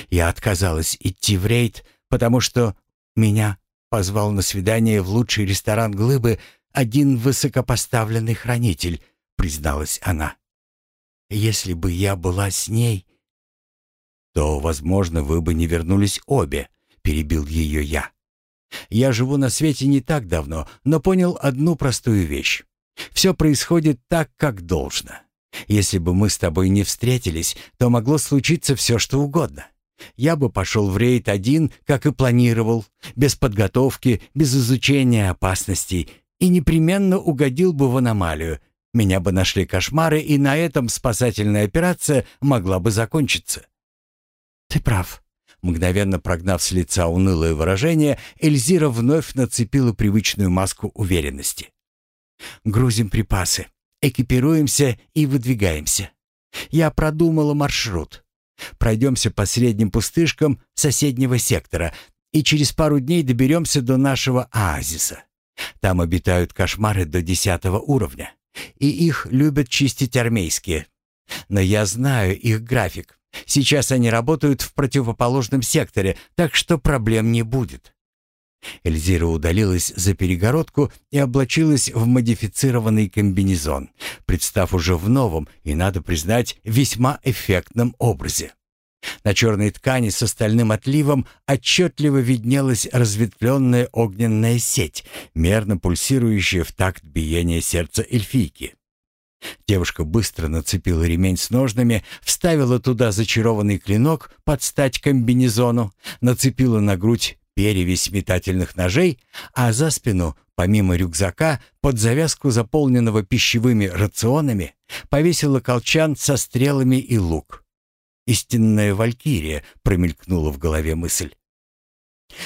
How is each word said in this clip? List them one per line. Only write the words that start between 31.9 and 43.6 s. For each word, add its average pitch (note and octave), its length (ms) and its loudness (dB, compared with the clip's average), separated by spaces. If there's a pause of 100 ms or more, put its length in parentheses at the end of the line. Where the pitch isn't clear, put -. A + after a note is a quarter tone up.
и D3+ 60 4
планировал, A#2 760 2 (300)
без C3 200 2
подготовки, A2+ 840 0 (120)
без C3+ 220 2
изучения B2 720 2
опасностей, F#2 800 -4 (300)
и F3+ 80 4
непременно F3+ 720 2
угодил D3 560 0
бы C3+ 180 2
в B2+ 60 0
аномалию. E2 640 0 (340)
Меня G2 260 2
бы F#2 120 -2
нашли F#2 340 0
кошмары, D3+ 560 0
и D3+ 160 0
на C#3 200 2
этом D3+ 320 0
спасательная G#2 760 0
операция D#3+ 600 0 (160)
могла F#2+ 380 2
бы G2 120 0
закончиться". A#2 720 -2 (1000)